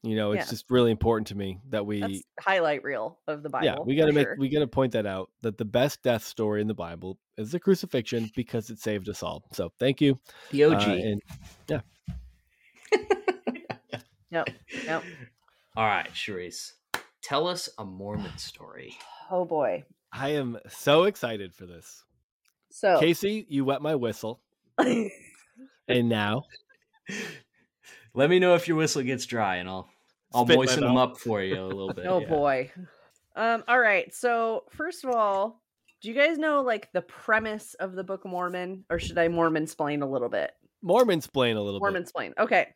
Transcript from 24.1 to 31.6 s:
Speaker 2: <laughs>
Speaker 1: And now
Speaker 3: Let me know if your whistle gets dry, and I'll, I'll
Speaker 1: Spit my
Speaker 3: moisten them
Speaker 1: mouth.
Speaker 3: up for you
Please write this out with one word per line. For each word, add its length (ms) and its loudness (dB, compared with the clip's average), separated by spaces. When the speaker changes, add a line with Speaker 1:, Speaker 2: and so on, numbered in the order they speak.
Speaker 2:
<laughs> 40 -20
Speaker 1:
And 200 2
now 360 0
Speaker 3:
Let 160 4
me 80 6
know 160 8
if 140 2
your 80 2
whistle 260 2
gets 240 -2
dry, 300 0
and 120 -6
I'll, 200 -10
I'll 100 4
Speaker 1:
Spit 120 8
my 40 8
Speaker 3:
moisten 200 4
them 140 4
Speaker 1:
mouth. 180 4
Speaker 3:
up 80 -18
for 220 -2
you 180 -2